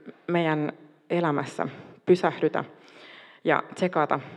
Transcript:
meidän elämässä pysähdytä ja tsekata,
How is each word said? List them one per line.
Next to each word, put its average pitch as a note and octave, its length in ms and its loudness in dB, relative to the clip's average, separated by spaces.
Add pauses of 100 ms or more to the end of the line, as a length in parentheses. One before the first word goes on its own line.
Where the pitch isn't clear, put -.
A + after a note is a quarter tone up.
(260)
meidän D#3+ 460 0 (380)
elämässä D#3+ 580 -2 (380)
pysähdytä E3 580 2 (800)
ja D#3 180 2 (120)
tsekata, D3+ 460 0 (160)